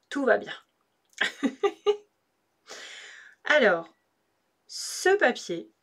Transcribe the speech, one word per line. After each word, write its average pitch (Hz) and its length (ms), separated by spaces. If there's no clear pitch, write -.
Tout 277 160
va 208 120
bien. - 160
<laughs> - 240
Alors, 202 500
ce - 500
papier 208 520